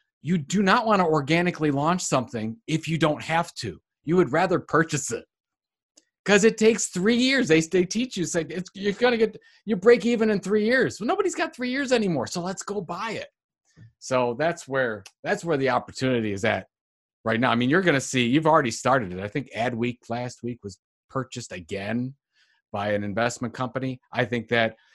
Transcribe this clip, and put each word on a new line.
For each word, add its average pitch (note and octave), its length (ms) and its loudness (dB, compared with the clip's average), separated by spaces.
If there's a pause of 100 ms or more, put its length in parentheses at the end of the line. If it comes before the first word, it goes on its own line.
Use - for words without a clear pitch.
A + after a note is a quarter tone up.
(240)
you F3 140 0
do E3+ 240 0
not A3 240 4
wanna G3+ 180 4
organically D#3 680 2
launch D#3 280 0
something A2+ 560 -2 (120)
if D#3 180 -2
you D#3+ 100 -2
don't D3+ 240 2
have E3 340 -2
to. F#2 260 -10 (240)
You D#3 120 0
would D#3+ 140 4
rather E3 300 2
purchase D3+ 500 0
it. - 140 -8 (1000)
'Cause G3+ 200 6
it A3 120 4
takes A3 300 4
three G#3 300 0
years. B3+ 320 2
They, D#3+ 120 6
they F3+ 240 2
teach A3+ 320 -4
you, F3+ 80 -2
say, D#3+ 240 -2
"It's, F3+ 260 -10
you're G3 180 -4
gonna A#3+ 240 2
get, A3 200 0 (280)
you G#3 100 -2
break G3+ 320 6
even A3+ 240 2
in G3+ 80 2
three G#3 260 -2
years." A#3 360 0
Well, A3+ 80 -4
nobody's F#4 260 -2
got D#4+ 220 -4
three B3 140 -6
years C4 200 -4
anymore, F#3 380 0
so F3+ 120 -8
let's F3+ 220 -8
go G3 180 -8
buy F#3+ 320 -8
it. B2+ 140 -10 (720)
So B2 400 0
that's E3 300 -4
where, C3 340 -2 (220)
that's F3 200 -4
where E3 120 0
the C3+ 140 2
opportunity B2 600 -2
is G2+ 120 -4
at G2+ 240 0 (560)
right A2+ 160 0
now. B2 100 2
I A#2 60 2
mean, B2 140 0
you're F3+ 120 2
gonna D3+ 180 4
see, B2+ 260 0
you've D3+ 200 2
already D3+ 240 4
started A#2+ 420 0
it. F2+ 60 -8
I G2 80 -6
think B2 300 -8
Adweek A#2 420 -2 (100)
last A#2+ 360 -8
week A#2+ 180 -8
was G2 160 -14 (320)
purchased B2 400 -8
again G2+ 640 -6 (580)
by G#2 200 -4
an G#2 100 -2
investment A2+ 520 -4
company. B2+ 460 -6 (120)
I B2 120 0
think A#2 240 -4
that A#2 280 0 (180)